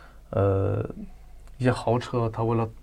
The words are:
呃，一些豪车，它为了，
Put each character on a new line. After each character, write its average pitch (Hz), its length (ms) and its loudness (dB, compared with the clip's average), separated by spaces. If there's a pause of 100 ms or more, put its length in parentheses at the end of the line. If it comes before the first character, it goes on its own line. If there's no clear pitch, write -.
(300)
呃， 98 580 2 (680)
一 123 60 -2
些 123 80 6
豪 117 260 2
车， 120 340 0
它 113 120 -2
为 117 120 2
了， 113 140 2 (140)